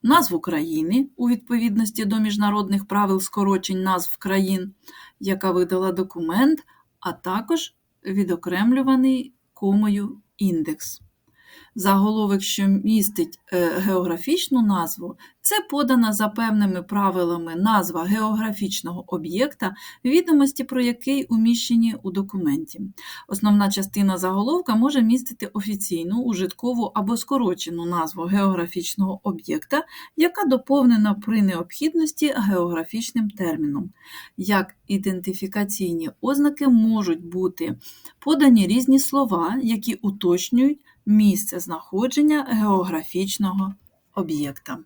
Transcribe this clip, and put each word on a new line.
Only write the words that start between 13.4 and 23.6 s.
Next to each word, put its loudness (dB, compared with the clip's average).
е, 2
географічну 0
назву, -2
це -2
подана 2
за -2
певними 0
правилами -2
назва 0
географічного -4
об'єкта, -4
відомості 4
про -2
який -2
уміщені 2
у -4
документі. -4
Основна 2